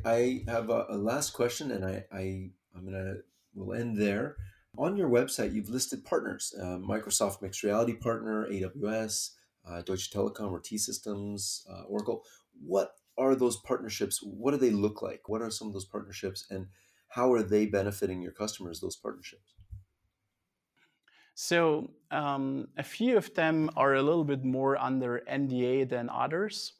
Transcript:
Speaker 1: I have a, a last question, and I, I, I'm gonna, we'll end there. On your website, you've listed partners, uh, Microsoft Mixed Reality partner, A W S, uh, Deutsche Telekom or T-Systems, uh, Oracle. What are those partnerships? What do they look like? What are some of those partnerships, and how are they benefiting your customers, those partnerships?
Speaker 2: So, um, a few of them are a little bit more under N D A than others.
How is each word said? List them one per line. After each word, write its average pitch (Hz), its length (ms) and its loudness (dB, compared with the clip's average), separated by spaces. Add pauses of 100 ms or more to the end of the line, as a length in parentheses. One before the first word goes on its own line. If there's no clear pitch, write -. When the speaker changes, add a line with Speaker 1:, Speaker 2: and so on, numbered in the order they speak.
Speaker 1:
I 120 440 4
have 113 220 0
a, 113 200 2
a 107 60 -2
last 113 360 0
question, 123 380 -2
and 98 140 -2
I, 95 280 -4
I, 95 380 -6 (240)
I'm 92 100 -14
gonna, 95 340 -6 (360)
we'll 98 240 -6
end 117 180 -2
there. 104 400 2 (420)
On 175 180 0
your 180 120 2
website, 120 440 4
you've 104 180 -4
listed - 340 -4
partners, - 520 -2
uh, 90 220 -6
Microsoft 101 640 0
Mixed 98 220 -8
Reality 110 300 2
partner, 110 520 -2
A 98 140 -4
W 98 280 -4
S, 110 440 -4 (360)
uh, 87 140 -8
Deutsche 92 300 -4
Telekom 104 400 -2
or 82 80 -6
T-Systems, 101 1080 -6
uh, 92 200 -14
Oracle. 107 360 -4 (380)
What 92 320 0 (220)
are 131 180 6
those 123 220 4
partnerships? 110 680 -2
What 110 300 0
do 143 60 0
they 127 120 6
look 104 320 2
like? - 260 -10
What 110 140 -2
are 113 80 -4
some 107 180 -8
of 104 40 -8
those 95 140 -8
partnerships, 101 640 -8
and 95 160 -6 (420)
how 123 240 4
are 113 100 6
they 104 240 6
benefiting 98 560 0
your 87 100 -8
customers, 92 480 -6
those - 160 -6
partnerships? - 580 -12 (1800)
Speaker 2:
So, 165 560 4 (200)
um, 139 640 -2
a 175 80 -6
few 240 320 2
of - 180 2
them 160 420 4
are 135 180 6
a 135 80 4
little 160 220 4
bit 139 200 0
more 135 320 2
under 127 500 0
N 135 220 -2
D 127 160 2
A 131 200 4
than 123 260 -2
others. 151 680 -2